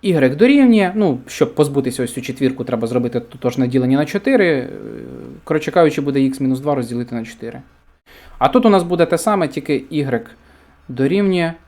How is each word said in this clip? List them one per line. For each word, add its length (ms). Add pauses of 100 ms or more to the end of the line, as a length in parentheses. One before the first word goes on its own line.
Y 320
дорівнює, 600
ну, 320
щоб 280
позбутися 480
ось 100
цю 80
четвірку, 420
треба 240
зробити 320
тотожне 480
ділення 300
на 80
чотири, 420
е, 220 (760)
коротше 280
кажучи, 300
буде 180
x 220
мінус 180
два 160
розділити 400
на 100
чотири. 360 (760)
А 100
тут 180
у 40
нас 140
буде 220
те 120
саме, 300
тільки 440
y 340 (600)
дорівнює 680 (140)